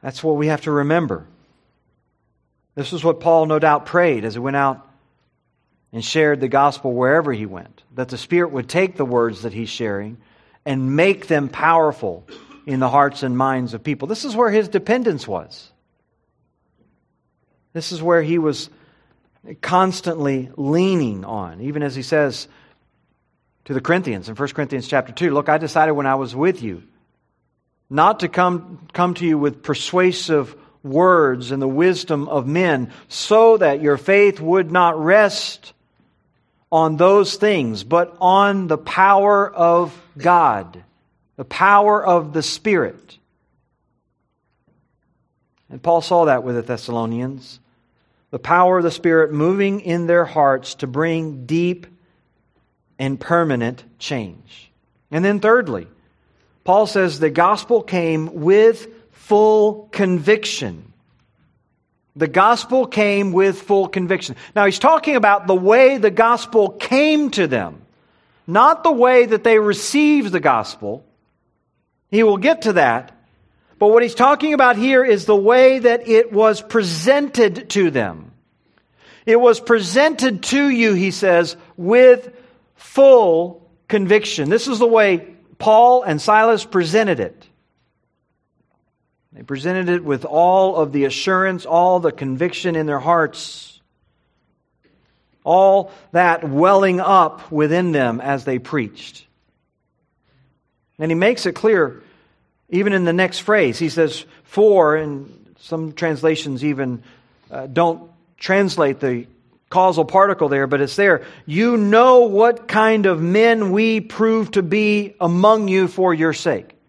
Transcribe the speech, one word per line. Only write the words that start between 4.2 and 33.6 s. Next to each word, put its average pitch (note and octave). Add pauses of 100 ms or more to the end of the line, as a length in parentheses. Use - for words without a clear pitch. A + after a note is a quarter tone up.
as A2
he A#2+
went C3+
out C#3 (1040)
and A2+
shared D3+
the C3
gospel C#3
wherever C#3
he G#2+
went, F#2 (120)
that B2+
the B2+
Spirit F3
would C3
take F#3
the D3
words A#2
that A2
he's A2
sharing G#2+ (480)
and C3
make G3
them C#3+
powerful D3 (400)
in C3
the C3
hearts C#3
and B2+
minds C3
of A2+
people. C#3+
This A3
is A#3+
where A#3
his G#3
dependence G#3
was. - (2000)
This D#3+
is D#3
where E3+
he D#3+
was D#3 (920)
constantly D#3+
leaning C#3+
on, G2
even D3
as C#3
he C3+
says C#3+ (1160)
to C#3+
the C3
Corinthians C#3+
in A2
First C3+
Corinthians C3+
chapter C3
two, E3
"Look, C#3+
I D3+
decided D#3
when C#3+
I C3+
was B2+
with F3+
you F#2 (1080)
not E3+
to -
come, F3+ (120)
come F3
to F3
you D#3
with D3
persuasive E3 (300)
words C#3
and C#3
the C3
wisdom D#3
of C3+
men, D3 (160)
so A3+
that D3+